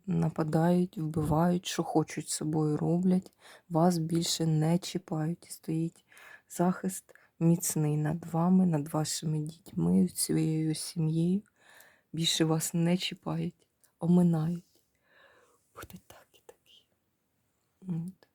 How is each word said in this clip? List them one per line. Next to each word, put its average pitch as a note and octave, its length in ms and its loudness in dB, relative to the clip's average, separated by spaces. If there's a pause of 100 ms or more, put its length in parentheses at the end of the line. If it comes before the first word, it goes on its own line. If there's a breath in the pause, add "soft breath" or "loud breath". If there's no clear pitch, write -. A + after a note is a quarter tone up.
нападають, E3 920 0
вбивають, D#3+ 680 0
що - 160 -4
хочуть - 460 -2
з - 60 -4
собою D3+ 420 0
роблять. F3 560 0 (360 loud breath)
Вас E3+ 300 4
більше E3 480 -2
не D#3 320 2
чіпають. E3 680 -6
І - 40 -20
стоїть - 540 -6 (440 loud breath)
захист F#3 560 -2 (360 soft breath)
міцний D#3+ 560 2
над D3+ 300 -4
вами, F#3 400 4
над D#3 220 0
вашими D#3 500 -4
дітьми, E3+ 680 0
цією D#3 680 -2
сім'єю. E3 680 0 (680 soft breath)
Більше D#3+ 320 0
вас D#3+ 300 -2
не E3+ 220 2
чіпають, E3 720 -8 (300)
оминають. E3+ 840 2 (960 soft breath)
Буде - 320 -20
так - 260 -20
і - 140 -20
так. - 100 -20 (1300)
От. E3+ 460 -8